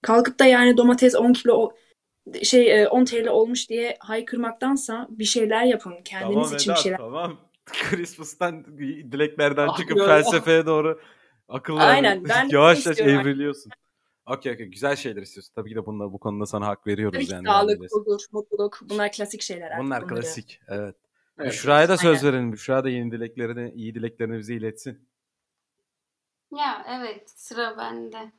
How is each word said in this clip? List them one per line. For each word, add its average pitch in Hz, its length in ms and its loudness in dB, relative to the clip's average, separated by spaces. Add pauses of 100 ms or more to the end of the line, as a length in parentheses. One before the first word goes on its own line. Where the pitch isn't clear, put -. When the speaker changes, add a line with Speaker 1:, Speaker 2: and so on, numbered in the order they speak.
Speaker 1:
Kalkıp 240 360 2
da 269 60 6
yani 247 320 8
domates 247 380 6
on 240 180 4
kilo 240 220 4
o-, 226 220 0 (640)
şey, 220 400 6
e, 208 60 4
on 254 160 4
T 233 200 -4
L 233 40 -2
olmuş 233 400 0
diye 233 320 -4
haykırmaktansa 233 1080 -4
bir 220 140 -8
şeyler 220 400 0
yapın. 208 300 0 (100)
Kendiniz 190 300 -6
Speaker 2:
Tamam - 220 -2
Speaker 1:
için - 160 -2
bir - 20 2
Speaker 2:
Eda, 165 80 0
Speaker 1:
şeyler. 185 160 -2
Speaker 2:
tamam. 151 420 -10 (120)
<laughs> - 120 -20
Christmas'tan, 160 1120 -8 (340)
dileklerden 147 560 0
Speaker 3:
Ah, 165 80 -4
Speaker 2:
çıkıp 175 220 -2
Speaker 3:
ya. 196 80 4
Speaker 2:
felsefeye 160 600 4
doğru 156 340 0 (480)
akıllar 156 400 0
Speaker 1:
Aynen, 220 400 2
ben - 0 -
de - 20 -2
Speaker 2:
<laughs> - 20 2
yavaş 254 200 0
Speaker 1:
bunu - 20 -4
Speaker 2:
yavaş 156 320 8
Speaker 1:
istiyorum. 143 340 2
Speaker 2:
evriliyorsun. 143 520 -4 (540)
Okey, 131 260 -8
okey. 113 140 -12
Güzel 135 300 -4
şeyler 110 260 -10
istiyorsun. - 320 -20
Tabii 107 160 -12
ki 117 60 -12
de 117 100 -8
bununla, 104 260 -10
bu 101 60 -14
konuda 104 280 -6
sana 104 200 -6
hak 101 200 -6
veriyoruz 104 320 -4
Speaker 1:
Tabii - 80 -4
ki 95 60 -10
Speaker 2:
yani, - 140 -10
Speaker 1:
sağlık, 202 240 2
Speaker 2:
vermeyeceğiz. 208 220 -4 (140)
Speaker 1:
huzur, 202 140 -2 (120)
mutluluk. 208 500 -6
Bunlar 208 300 -4
klasik 208 300 -10
şeyler 175 240 -12
artık 160 180 -8
Speaker 2:
Bunlar 131 180 -6
Speaker 1:
bunları. 117 180 -8
Speaker 2:
klasik, 139 480 -12
evet. 101 280 -10 (420)
Speaker 3:
Evet, 135 140 -6
Speaker 2:
Büşra'ya 143 280 2
Speaker 3:
evet. 165 80 6
Speaker 2:
da 185 80 4
söz 160 280 2
Speaker 1:
Aynen. 139 100 2
Speaker 2:
verelim. 123 180 -4
Büşra 131 320 -4
da 135 40 -4
yeni 120 240 -4
dileklerini, 117 640 -8
iyi 113 200 -12
dileklerini 113 440 -8
bize 110 160 -10
iletsin. 110 540 -12 (1500)
Speaker 4:
Ya, 277 320 -6
evet, 240 420 -12
sıra 226 480 -10
bende. 226 600 -12